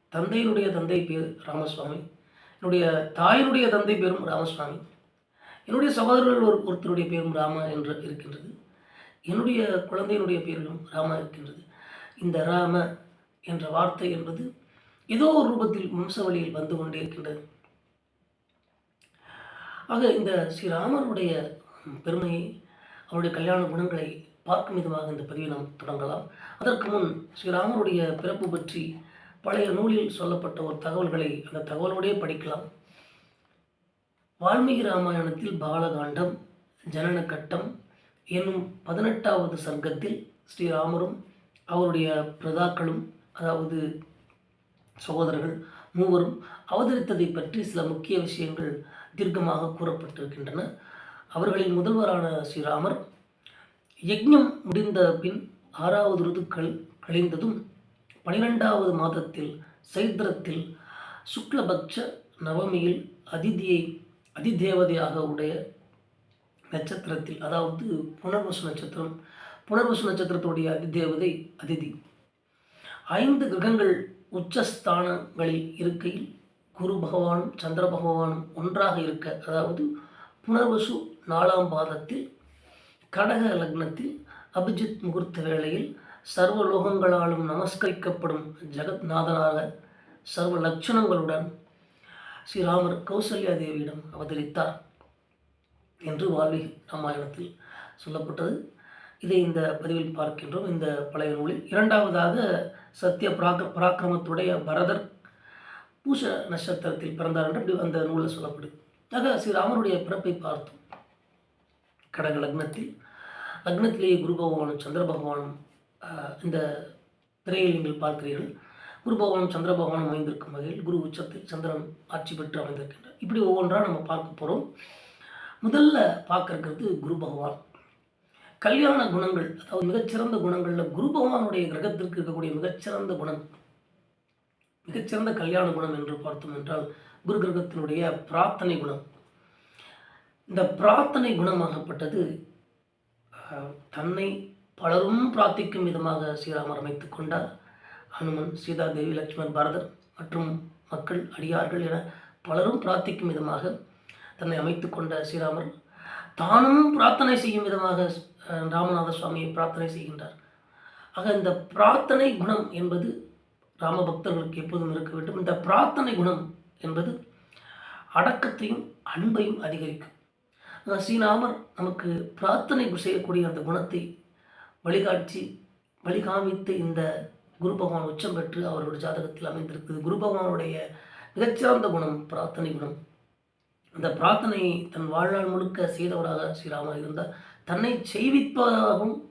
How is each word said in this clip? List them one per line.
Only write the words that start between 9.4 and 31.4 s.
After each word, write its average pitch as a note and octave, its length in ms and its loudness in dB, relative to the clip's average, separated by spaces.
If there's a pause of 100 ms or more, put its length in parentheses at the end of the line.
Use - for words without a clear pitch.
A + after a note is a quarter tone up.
குழந்தையினுடைய F#3+ 540 0
பேரிலும் D#3+ 480 -8
ராம D#3 220 0
இருக்கின்றது. - 480 -10 (560)
இந்த E3 260 0
ராம F3 520 2 (440)
என்ற D#3+ 280 -6
வார்த்தை F3+ 420 0
என்பது E3 440 -6 (520)
ஏதோ D4 260 6
ஒரு C#4+ 160 6
ரூபத்தில் G#3+ 420 0
வம்சாவளியில் F3 600 0
வந்து D#3 240 -4
கொண்டே D#3+ 220 -6
இருக்கின்றது. D3+ 500 -10 (2500)
ஆக, A#3 260 4
இந்த F3+ 480 0
ஸ்ரீராமருடைய F#3 960 -2 (460)
பெருமையை, E3+ 600 -4 (440)
அவருடைய E3+ 300 -2
கல்யாண F3+ 280 2
குணங்களை E3 640 -4 (140)
பார்க்கும் - 320 -2
விதமாக D#3 360 -4
இந்த D3 120 -8
பதிவை D3+ 260 -8
நாம் C#3+ 280 -6
தொடங்கலாம். C#3 500 -6 (320)
அதற்கு G#3 300 0
முன் F3 400 0 (140)
ஸ்ரீராமருடைய F3+ 800 2
பிறப்பு F#3 280 -2
பற்றி D#3+ 520 -6 (400)
பழைய G3+ 300 2
நூலில் G#3+ 400 4
சொல்லப்பட்ட F3 520 -4
ஒரு D#3 160 -6
தகவல்களை D#3+ 760 -2